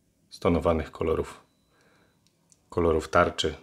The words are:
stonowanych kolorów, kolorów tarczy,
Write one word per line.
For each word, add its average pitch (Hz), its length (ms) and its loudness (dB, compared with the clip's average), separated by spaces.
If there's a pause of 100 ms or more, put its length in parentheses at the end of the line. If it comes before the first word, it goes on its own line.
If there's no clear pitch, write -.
(300)
stonowanych 82 600 0
kolorów, - 480 -4 (1300)
kolorów 82 400 0
tarczy, 85 540 2